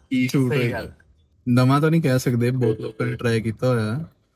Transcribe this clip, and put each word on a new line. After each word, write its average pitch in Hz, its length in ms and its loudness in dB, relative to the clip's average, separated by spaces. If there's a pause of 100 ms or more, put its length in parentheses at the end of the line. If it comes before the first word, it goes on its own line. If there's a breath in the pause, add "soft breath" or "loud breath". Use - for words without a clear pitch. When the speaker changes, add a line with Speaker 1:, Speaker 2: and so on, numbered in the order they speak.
(100)
Speaker 1:
ਕੀ 127 180 0
ਸ਼ੂਟ 127 240 0
Speaker 2:
ਸਹੀ 123 60 0
Speaker 1:
ਹੋਏਗਾ। 120 200 -2
Speaker 2:
ਗੱਲ। - 140 -12 (560)
Speaker 1:
ਨਵਾਂ 127 320 4
ਤਾਂ 156 100 2
ਨਹੀਂ 165 120 2
ਕਹਿ 127 160 2
ਸਕਦੇ, 120 320 0
ਬਹੁਤ 120 300 -2
ਲੋਕਾਂ 117 260 -6
ਨੇ 123 100 -6
ਟਰਾਈ 113 240 -2
ਕੀਤਾ 110 280 -4
ਹੋਇਆ। 120 360 -2 (320)